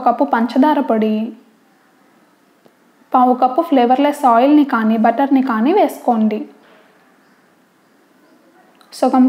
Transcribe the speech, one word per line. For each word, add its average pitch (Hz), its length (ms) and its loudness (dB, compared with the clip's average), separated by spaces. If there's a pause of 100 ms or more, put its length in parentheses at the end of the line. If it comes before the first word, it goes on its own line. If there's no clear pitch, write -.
కప్పు 240 200 0 (100)
పంచదార 262 460 0 (100)
పొడి, 220 260 -2 (2000)
పావు 247 280 4
కప్పు 320 280 0
ఫ్లేవర్‌లెస్ 269 520 0 (120)
ఆయిల్ని 285 400 4
కానీ 220 220 0 (100)
బటర్ని 262 440 0
కానీ 233 300 -2
వేసుకోండి. 220 600 -2 (2500)
సగం 262 280 2